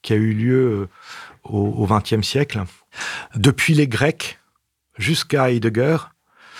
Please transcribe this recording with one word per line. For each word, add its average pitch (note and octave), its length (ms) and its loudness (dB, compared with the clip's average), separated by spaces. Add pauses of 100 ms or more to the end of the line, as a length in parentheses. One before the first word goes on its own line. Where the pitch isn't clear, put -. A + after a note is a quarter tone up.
qui - 120 -2
a - 20 4
eu A2 180 2
lieu, A#2+ 240 2
euh, G#2 320 0 (540)
au, G#2+ 160 -4
au G#2+ 260 0
vingtième G#2+ 380 2
siècle. C3 400 -2 (720)
Depuis C#3 400 2
les D3 120 4
Grecs C3 520 -2 (580)
jusqu'à C3 540 0
Heidegger, A#2+ 460 2 (640)